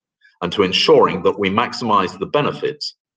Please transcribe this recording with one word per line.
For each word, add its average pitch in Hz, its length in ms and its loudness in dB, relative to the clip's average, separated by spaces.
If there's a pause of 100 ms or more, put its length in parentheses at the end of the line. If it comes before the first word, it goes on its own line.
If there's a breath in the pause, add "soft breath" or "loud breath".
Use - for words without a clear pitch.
(440 soft breath)
and 87 80 -4
to 107 100 -2
ensuring 92 640 4
that 95 160 0
we 98 100 0
maximize 107 680 -2
the 95 100 -8
benefits - 680 -4 (220)